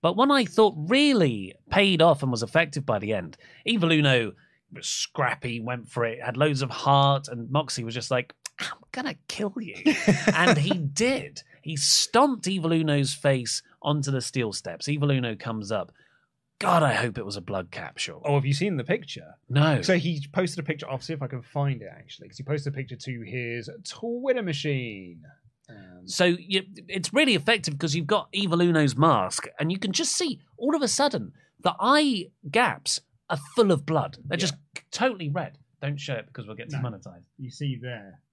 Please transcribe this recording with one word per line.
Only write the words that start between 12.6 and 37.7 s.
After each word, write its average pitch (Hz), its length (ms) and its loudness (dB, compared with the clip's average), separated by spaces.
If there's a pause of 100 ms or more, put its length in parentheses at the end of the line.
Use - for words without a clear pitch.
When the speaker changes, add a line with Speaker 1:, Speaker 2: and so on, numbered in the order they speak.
Speaker 1:
Uno's 147 440 2
face 135 480 0 (180)
onto 143 300 0
the 131 100 0
steel 117 320 -4
steps. 85 340 -10
Evil 147 240 0
Uno 123 240 0
comes 107 360 -8
up. 98 200 -4 (680)
God, 170 220 4
I 135 140 4
hope 113 240 -2
it 104 60 -8
was 98 100 -8
a 98 60 -10
blood 92 280 -6
capsule. - 560 -10
Speaker 2:
Oh, 147 80 2
have 139 120 2
you 139 80 2
seen 170 240 0
the 123 60 -4
picture? 123 520 -6 (120)
Speaker 1:
No. 143 360 2
Speaker 2:
So 185 160 4
he 151 340 -4
posted 180 240 -2
a 165 80 -8
picture. 151 240 -8
I'll 131 100 -6
see - 140 -8
if 143 80 -8
I 131 60 -6
can 123 160 -10
find 139 400 -4
it, - 120 -16
actually, - 340 -20
'cause - 80 -20
he 139 60 -14
posted 143 300 -6
a - 20 -10
picture 131 200 -10
to 120 260 -12
his 117 480 -10 (180)
Twitter 247 540 -4
machine. 123 800 -6 (480)
Um, 92 380 -20
Speaker 1:
So - 180 0
you, 180 380 0 (240)
it's 190 260 -6
really 269 220 4
effective 156 420 0
'cause 147 160 -2
you've 160 140 -2
got 202 240 0
Evil 175 320 0
Uno's 156 320 4
mask, 120 520 2 (120)
and 156 120 -2
you 190 60 -4
can 196 140 -4
just - 240 0
see 330 240 -4 (180)
all 285 180 0
of 294 60 0
a 254 60 0
sudden - 440 0 (280)
the 175 200 0
eye 262 520 2 (180)
gaps 220 520 0 (280)
are 151 80 -2 (180)
full 208 160 6
of 143 140 2
blood. 143 400 -2
They're 180 140 -4
Speaker 2:
Yeah. - 80 0
Speaker 1:
just 143 80 -4 (340)
totally 202 400 -2
red. 156 300 -6 (200)
Don't 143 200 -6
show 139 160 -6
it 113 100 -8
because 107 220 -16
we'll 107 80 -14
get 117 160 -14
Speaker 2:
No. 139 80 -6
Speaker 1:
demonetized. 95 460 -10 (120)
Speaker 2:
You 127 140 -14
see 139 240 -6